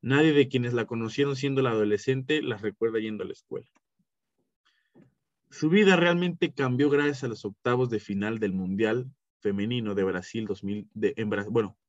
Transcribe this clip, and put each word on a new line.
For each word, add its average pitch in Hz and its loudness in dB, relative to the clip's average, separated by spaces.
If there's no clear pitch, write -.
Nadie 147 4
de 139 6
quienes 123 -2
la 117 0
conocieron 120 -2
siendo 135 0
la 127 2
adolescente 131 0
las 107 -6
recuerda 110 -2
yendo 110 -8
a - -8
la - -10
escuela. - -14
Su - -2
vida 196 6
realmente 175 2
cambió 135 0
gracias 143 0
a 127 -4
los 110 -10
octavos 123 -2
de 110 -2
final 104 -4
del 104 -2
Mundial 107 -2
Femenino 104 -2
de 98 0
Brasil 95 -4
dos 101 -8
mil, 101 -8
de, 104 -2
en 107 -4
Bra-, 104 -4
bueno, 110 -2